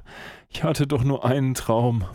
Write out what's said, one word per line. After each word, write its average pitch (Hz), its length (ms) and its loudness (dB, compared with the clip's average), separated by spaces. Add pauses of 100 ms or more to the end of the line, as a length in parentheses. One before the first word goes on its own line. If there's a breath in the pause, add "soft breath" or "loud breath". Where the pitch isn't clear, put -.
(480 loud breath)
ich - 160 -6
hatte 147 240 0
doch 131 160 0
nur 139 200 0
einen 131 300 2
Traum, 117 500 2 (100)